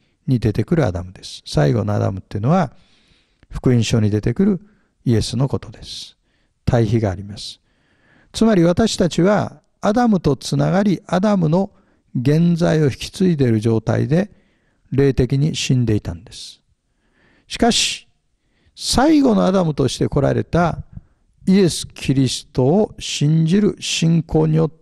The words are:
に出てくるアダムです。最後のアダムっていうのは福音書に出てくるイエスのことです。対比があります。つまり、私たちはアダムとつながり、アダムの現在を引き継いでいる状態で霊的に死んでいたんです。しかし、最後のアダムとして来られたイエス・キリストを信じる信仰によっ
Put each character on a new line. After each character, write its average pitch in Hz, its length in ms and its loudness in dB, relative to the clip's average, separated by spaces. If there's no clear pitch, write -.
に 127 140 0
出 107 140 0
て 110 100 -2
く 170 140 -2
る 147 80 2
ア 98 80 -2
ダ 87 100 -8
ム 92 80 -16
で - 140 -20
す。 - 200 -18
最 147 280 0
後 107 100 0
の 104 100 -2
ア 107 60 0
ダ 104 120 0
ム 95 80 -6
っ - 20 -14
て - 160 -10
い - 20 -4
う 101 40 -8
の 123 60 0
は 170 220 0
福 - 220 -2
音 117 120 4
書 117 160 0
に 107 100 2
出 104 120 0
て 120 120 -2
く 190 120 0
る 196 160 0
イ 117 120 2
エ 104 60 2
ス - 140 -6
の 127 140 -2
こ 101 100 -4
と - 100 -20
で - 140 -20
す。 - 320 -18
対 117 220 2
比 110 160 0
が 101 100 0
あ 90 40 -6
り 98 100 -12
ま 101 120 -16
す。 - 220 -16
つ - 140 0
ま 220 100 4
り、 170 80 4
私 180 320 0
た 180 140 0
ち - 120 -2
は 185 400 0
ア 202 100 0
ダ 247 160 2
ム 202 140 2
と 139 160 0
つ - 180 -6
な 143 160 0
が 190 100 2
り、 196 260 0
ア 180 120 0
ダ 208 160 2
ム 170 140 0
の 190 220 0
現 160 420 2
在 160 240 2
を 151 40 2
引 131 60 2
き - 180 -10
継 - 200 -2
い 165 80 0
で 139 80 2
い 120 60 2
る 110 80 2
状 113 220 0
態 117 260 -2
で 170 240 0
霊 139 220 2
的 135 240 0
に 143 200 -2
死 - 180 0
ん 123 100 2
で 110 100 2
い 101 40 0
た - 140 -10
ん 85 100 -16
で - 80 -20
す。 - 300 -20
し - 80 -12
か 240 120 4
し、 - 380 -2
最 294 460 2
後 247 140 2
の 185 100 2
ア 185 60 2
ダ 190 120 2
ム 156 120 -2
と 131 120 0
し - 120 -6
て 127 80 -2
来 - 120 -2
ら 135 140 0
れ 113 100 -2
た 156 400 -2
イ 190 140 4
エ 180 100 4
ス・ - 180 -8
キ - 280 -4
リ 135 120 2
ス - 200 -8
ト 127 180 -2
を 196 320 0
信 160 480 0
じ 190 160 2
る 202 180 0
信 165 440 0
仰 160 240 0
に 156 100 0
よ 160 80 2
っ 151 60 -4